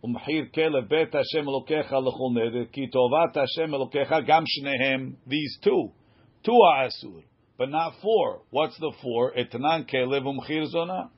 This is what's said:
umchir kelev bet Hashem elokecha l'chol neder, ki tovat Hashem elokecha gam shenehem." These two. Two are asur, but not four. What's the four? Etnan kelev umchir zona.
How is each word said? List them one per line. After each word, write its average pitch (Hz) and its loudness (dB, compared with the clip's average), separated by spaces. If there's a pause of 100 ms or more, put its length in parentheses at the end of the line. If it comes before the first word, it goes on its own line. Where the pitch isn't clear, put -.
umchir 120 -4
kelev 147 0
bet 156 0
Hashem 147 0
elokecha 139 -2
l'chol 127 0
neder, 117 -2
ki 135 -6
tovat 131 4
Hashem 156 -2
elokecha 139 0
gam 160 6
shenehem." 135 -2 (100)
These 143 -4
two. 196 2 (500)
Two 233 6
are 143 6
asur, 101 -14 (340)
but 131 -2
not 160 -2
four. 180 0
What's 151 -2
the 156 -6 (100)
four? 123 0
Etnan 127 -2
kelev 131 0
umchir 139 -4
zona. 170 -6